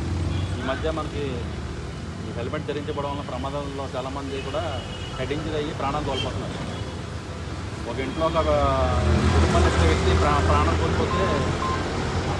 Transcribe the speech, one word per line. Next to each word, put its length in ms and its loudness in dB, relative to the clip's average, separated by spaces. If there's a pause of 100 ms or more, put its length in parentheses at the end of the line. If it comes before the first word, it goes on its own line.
(580)
ఈ 80 -4
మధ్య 240 -2
మనకి 360 -4 (1000)
ఈ 80 -6
హెల్మెట్ 300 -4
ధరించబడడం 440 -4
వల్ల 120 -4
ప్రమాదాల్లో 720 -6
చాలామంది 460 -6
కూడా 380 -4 (380)
హెడ్ 140 -2
ఇంజరీ 220 -4
అయ్యి 200 -2
ప్రాణాలు 300 -2
కోల్పోతున్నారు. 760 -4 (1080)
ఒక 80 -4
ఇంట్లో 280 0
ఒక 60 2
కుటుంబానికి 1400 4
చెందిన 180 6
వ్యక్తి 300 4
ప్రా-, 260 4
ప్రాణం 320 4
కోల్పోతే 440 2 (1040)
ఆ 100 0